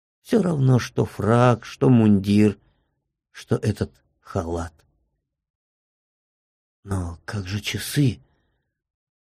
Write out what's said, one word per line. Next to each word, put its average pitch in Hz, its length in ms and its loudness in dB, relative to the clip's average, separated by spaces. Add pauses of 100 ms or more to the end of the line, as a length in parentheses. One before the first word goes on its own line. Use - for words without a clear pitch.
(220)
Все 226 200 0
равно, 135 380 2
что - 240 -4
фрак, 117 600 2
что - 260 -2
мундир, 104 680 4 (720)
что - 240 -8
этот - 380 -4 (260)
халат». 85 540 -8 (2000)
Но 92 400 -10
как 101 220 -10
же 101 140 -8
часы? - 600 -4 (1000)